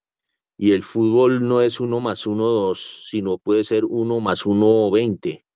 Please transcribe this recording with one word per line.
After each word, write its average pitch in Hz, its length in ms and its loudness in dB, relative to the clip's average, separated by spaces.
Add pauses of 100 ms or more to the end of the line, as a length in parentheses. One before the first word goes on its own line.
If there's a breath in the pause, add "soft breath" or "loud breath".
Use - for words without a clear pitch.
(580)
y 101 140 2
el 95 100 0
fútbol 123 640 2
no 123 140 2
es 120 180 0
uno 120 200 -4
más 113 260 -6
uno, 107 180 -2
dos, 101 640 -2
sino 95 300 -4
puede 107 260 0
ser 110 220 0
uno 117 340 -2
más 95 240 -2
uno, 104 460 4
veinte, 104 640 -2